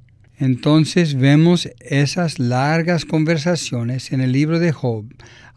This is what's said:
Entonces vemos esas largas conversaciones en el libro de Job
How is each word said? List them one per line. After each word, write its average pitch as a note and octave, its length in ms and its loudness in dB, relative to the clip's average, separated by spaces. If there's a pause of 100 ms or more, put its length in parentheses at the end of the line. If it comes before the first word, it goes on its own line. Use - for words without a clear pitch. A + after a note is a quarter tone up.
(380)
Entonces D3 760 2
vemos D#3 540 4 (100)
esas C#3+ 600 -2
largas D3+ 680 0
conversaciones D3+ 1040 -2
en C3 80 -2
el B2+ 140 0
libro D3+ 260 0
de E3+ 140 0
Job A2+ 320 -6 (520)